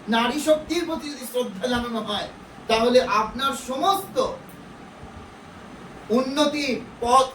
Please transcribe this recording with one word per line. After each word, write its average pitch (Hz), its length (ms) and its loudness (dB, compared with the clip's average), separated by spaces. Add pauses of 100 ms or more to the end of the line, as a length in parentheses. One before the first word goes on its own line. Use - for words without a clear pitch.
নারী 233 320 2
শক্তির 311 460 2
প্রতি 311 280 -4
যদি 247 120 -10
শ্রদ্ধা 220 420 -4
জানানো 240 340 -2
হয়, 202 260 -4 (400)
তাহলে 240 320 6 (200)
আপনার 247 340 0 (140)
সমস্ত 302 500 0 (1900)
উন্নতির 277 680 2 (260)
পথ 262 340 6